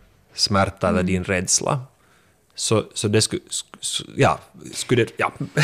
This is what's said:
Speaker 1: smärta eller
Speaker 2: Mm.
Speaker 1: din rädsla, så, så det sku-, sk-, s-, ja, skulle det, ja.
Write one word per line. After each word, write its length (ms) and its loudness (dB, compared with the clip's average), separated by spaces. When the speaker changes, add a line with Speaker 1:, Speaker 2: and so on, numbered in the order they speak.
Speaker 1:
smärta 540 2
eller 120 2
Speaker 2:
Mm. 140 2
Speaker 1:
din 100 0
rädsla, 560 0
så, 280 0
så 140 -2
det 120 4
sku-, 200 0
sk-, 320 -10
s-, 200 -6
ja, 240 2
skulle 300 2
det, 140 -4
ja. 140 0